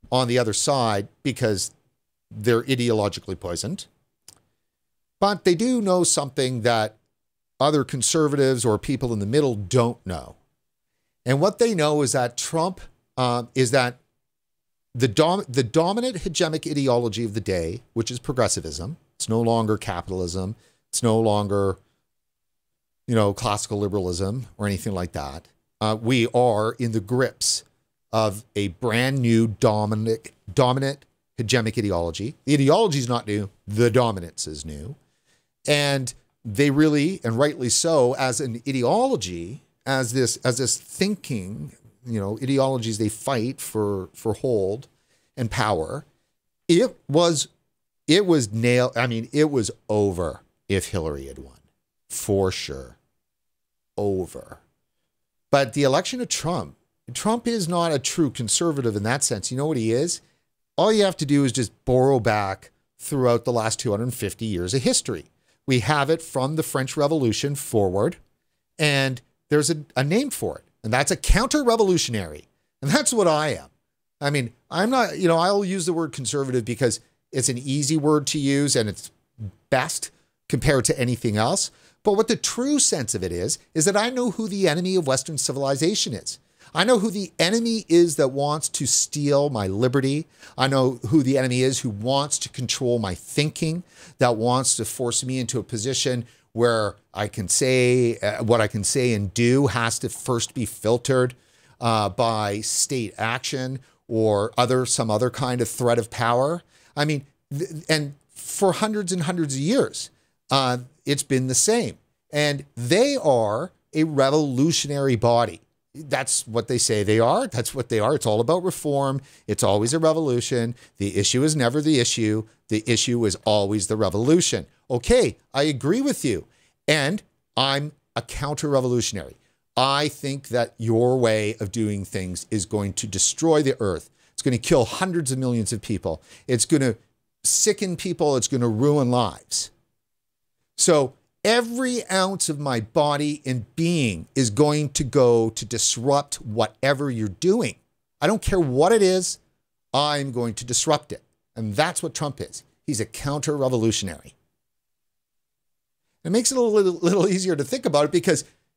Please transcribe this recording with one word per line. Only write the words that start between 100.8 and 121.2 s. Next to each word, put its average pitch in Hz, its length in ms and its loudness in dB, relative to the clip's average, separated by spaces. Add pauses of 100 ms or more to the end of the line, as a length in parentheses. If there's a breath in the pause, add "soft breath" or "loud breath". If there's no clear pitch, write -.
uh, 110 280 2
by 107 520 0
state 113 560 -4
action 131 640 -6 (260 soft breath)
or 110 520 2
other, 127 280 2
some 117 240 -2
other 113 200 0
kind 127 300 -2
of 117 80 -2
threat 120 300 0
of 110 120 -4
power. 127 520 0 (340 soft breath)
I 147 80 0
mean, 147 220 -2 (300)
th-, 170 140 -6 (180)
and 147 260 -2 (160)
for - 420 0
hundreds 208 400 -2
and 180 100 -2
hundreds 160 320 -2
of 135 60 -4
years, 190 500 0 (400)
uh, 131 280 2 (280)
it's 143 160 -2
been 131 240 0
the 127 80 -2
same. 208 420 0 (340)
And 147 360 -2 (100)
they 202 400 2
are 123 560 0 (220)
a 156 100 2
revolutionary 143 1120 2
body. 117 440 2 (340)
That's 135 520 -4
what 117 220 -4
they 123 100 0
say 107 240 0
they 107 160 2
are. 160 280 2
That's 123 280 -6
what 135 140 -6
they 113 100 0
are. 113 160 2
It's 135 120 -4
all 107 140 4
about 160 220 0
reform. 139 580 -2 (260 loud breath)
It's 107 160 -2
always 104 320 2
a 165 40 0
revolution. 127 760 0 (240 soft breath)
The 98 180 -4
issue 123 260 2